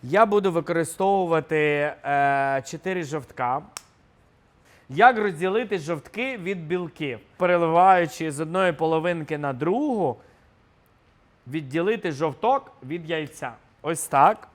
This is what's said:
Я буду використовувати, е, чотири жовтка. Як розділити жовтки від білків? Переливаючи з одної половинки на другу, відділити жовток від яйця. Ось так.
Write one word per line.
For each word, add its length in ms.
Я 240
буду 260
використовувати, 1040
е, 1080
чотири 380
жовтка. 580
Як 300
розділити 600
жовтки 580
від 300
білків? 540
Переливаючи 960
з 80
одної 320
половинки 680
на 140
другу, 640
відділити 680
жовток 600
від 280
яйця. 420
Ось 240
так. 480